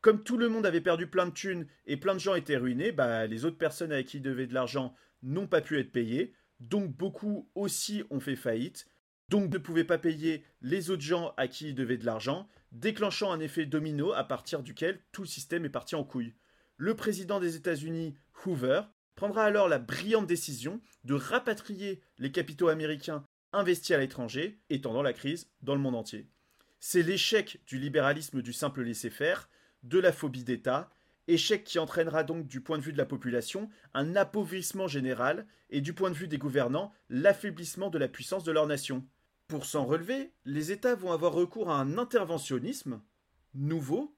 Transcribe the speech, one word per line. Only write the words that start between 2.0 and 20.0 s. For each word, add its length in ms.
de 60
gens 140
étaient 220
ruinés, 340
bah, 360
les 180
autres 140
personnes 340
à 100
qui 140
ils 60
devaient 240
de 80
l'argent 400
n'ont 240
pas 140
pu 180
être 140
payées, 400
donc 380
beaucoup 580
aussi 540
ont 120
fait 160
faillite, 500
donc 240
ne 60
pouvaient 260
pas 140
payer 460
les 280
autres 120
gens 340
à 120
qui 200
ils 60
devaient 240
de 80
l'argent, 420
déclenchant 580
un 100
effet 260
domino 460
à 120
partir 380
duquel 380
tout 100
le 60
système 380
est 40
parti 240
en 100
couille. 300
Le 160
président 440
des 180
États-Unis, 580
Hoover, 380
prendra 280
alors 240
la 100
brillante 480